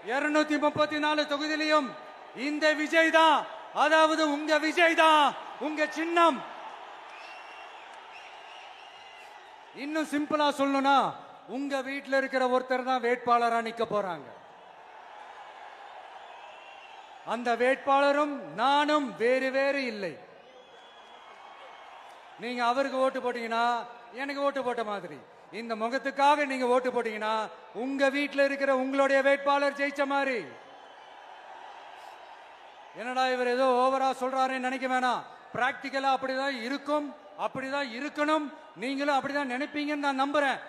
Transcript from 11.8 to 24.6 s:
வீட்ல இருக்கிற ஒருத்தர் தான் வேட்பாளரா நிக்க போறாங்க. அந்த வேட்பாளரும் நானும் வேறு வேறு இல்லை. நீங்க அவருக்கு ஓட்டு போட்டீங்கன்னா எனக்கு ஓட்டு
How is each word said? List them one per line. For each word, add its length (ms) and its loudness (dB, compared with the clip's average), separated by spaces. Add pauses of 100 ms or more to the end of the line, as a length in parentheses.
வீட்ல 320 -2
இருக்கிற 240 0 (100)
ஒருத்தர் 360 0
தான் 160 0
வேட்பாளரா 520 4 (100)
நிக்க 160 -2 (100)
போறாங்க. 340 -4 (3000)
அந்த 180 -4 (120)
வேட்பாளரும் 720 2 (280)
நானும் 440 4 (160)
வேறு 340 2
வேறு 260 0 (100)
இல்லை. 220 -6 (2250)
நீங்க 280 -4
அவருக்கு 340 2
ஓட்டு 200 0
போட்டீங்கன்னா 420 0 (560)
எனக்கு 240 -6
ஓட்டு 200 0